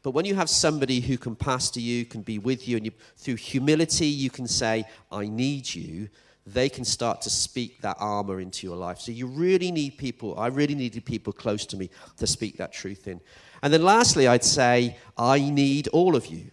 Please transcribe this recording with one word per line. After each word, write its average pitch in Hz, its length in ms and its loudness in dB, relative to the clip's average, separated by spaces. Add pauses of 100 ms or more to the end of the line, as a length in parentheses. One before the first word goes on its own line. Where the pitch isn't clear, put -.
But 135 80 -4
when 156 140 0
you 196 100 0
have 175 140 0
somebody 139 500 2
who 123 180 -2
can 113 180 -8
pastor 127 440 -2
you, 120 260 -2
can 117 160 -12
be 107 160 -8
with 127 300 -2
you, 120 100 0
and 110 80 -4
you, 110 60 -6 (260)
through 123 200 -6
humility 156 680 0
you 139 240 0
can 123 180 -8
say, 113 380 0 (260)
"I 104 140 -4
need 127 480 -4
you," 87 360 -10 (360)
they 123 240 0
can 127 160 -8
start - 360 -2
to - 100 -4
speak - 500 -6
that 98 180 -4
armor 104 400 -4
into 92 280 -10
your 87 80 -8
life. 90 240 -8
So 120 120 -12
you 123 140 -8
really 180 460 0
need 147 260 -4
people, 117 400 -8
I 113 100 -2
really 143 280 0
needed 120 300 -6
people 104 280 -6
close 104 340 -4
to 107 100 -10
me 95 120 -8 (280)
to 110 100 -2
speak - 300 -4
that 87 140 -8
truth - 360 -12
in. 90 120 -12 (460)
And 143 80 6
then 160 100 6
lastly, 190 440 6
I'd 120 160 6
say, 123 520 4 (220)
I 131 220 4
need 143 480 2
all 175 280 4
of 117 120 -2
you. 80 260 -14